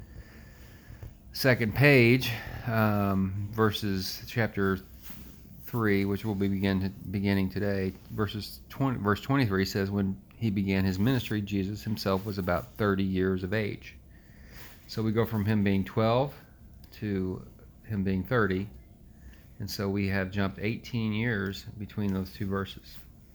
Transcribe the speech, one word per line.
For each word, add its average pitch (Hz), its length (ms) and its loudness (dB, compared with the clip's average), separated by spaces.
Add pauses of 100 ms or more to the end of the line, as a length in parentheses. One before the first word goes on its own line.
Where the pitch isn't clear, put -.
(1300)
second 117 440 2
page, 123 560 8 (360)
um, 101 840 2
verses 104 760 0
chapter 101 520 0 (840)
three, 104 380 2
which 98 220 -2
we'll 107 100 -2
be 98 120 2
begin 98 340 2
to, 98 80 -2
beginning 98 600 0
today, 98 440 -2 (180)
verses 107 560 -4
twenty, 131 320 -2
verse 101 220 2
twenty-three 107 420 2
says, 98 260 0
"When 98 300 0 (160)
he 113 140 0
began 98 340 2
his 95 160 2
ministry, 117 420 2
Jesus 101 420 -2
himself 101 420 0
was 101 140 -4
about 87 360 -2
thirty 98 280 2
years 95 400 0
of 92 100 -4
age." - 420 -4 (920)
So - 140 -6
we 110 100 2
go 110 140 2
from 107 200 0
him 107 180 4
being 98 220 4
twelve 120 480 2 (640)
to 95 460 -2 (400)
him 101 180 -2
being 95 200 0
thirty. 101 440 2 (920)
And 101 100 -8
so 101 180 -2
we 98 200 0
have 95 240 0
jumped 98 300 -2
eighteen 113 520 -2
years 104 500 -2 (140)
between 101 360 -4
those 95 200 -4
two 101 140 -6
verses. 98 500 -6 (380)